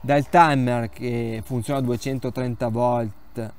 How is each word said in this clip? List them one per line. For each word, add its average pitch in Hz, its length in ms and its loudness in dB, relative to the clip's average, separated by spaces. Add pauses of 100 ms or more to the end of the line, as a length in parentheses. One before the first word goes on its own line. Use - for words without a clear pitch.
Dal 143 280 2
timer 127 640 4
che 117 540 -4
funziona 135 360 -2
a - 20 0
duecentotrenta 123 840 -2
volt 117 920 -2